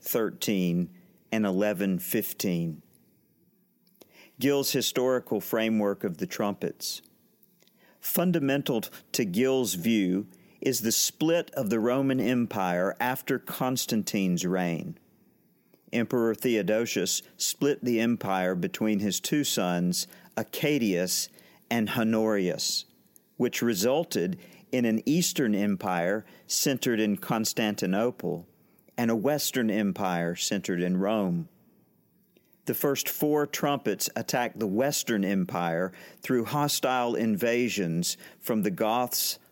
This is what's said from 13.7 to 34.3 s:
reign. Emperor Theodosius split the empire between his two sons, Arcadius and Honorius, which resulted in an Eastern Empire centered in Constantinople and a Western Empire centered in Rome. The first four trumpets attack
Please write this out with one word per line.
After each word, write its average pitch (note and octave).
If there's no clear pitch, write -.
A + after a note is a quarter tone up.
reign. F2
Emperor A#2
Theodosius G#2+
split -
the A#2+
empire F#2+
between G2
his G2
two D3
sons, F2+
Arcadius G#2+
and A2+
Honorius, A2
which A#2+
resulted A2+
in B2+
an A2
Eastern D3
Empire G2
centered B2
in G#2
Constantinople G#2
and A#2
a A#2
Western B2+
Empire F#2
centered F#2
in F2+
Rome. F#2+
The B2
first -
four D3
trumpets A2
attack A#2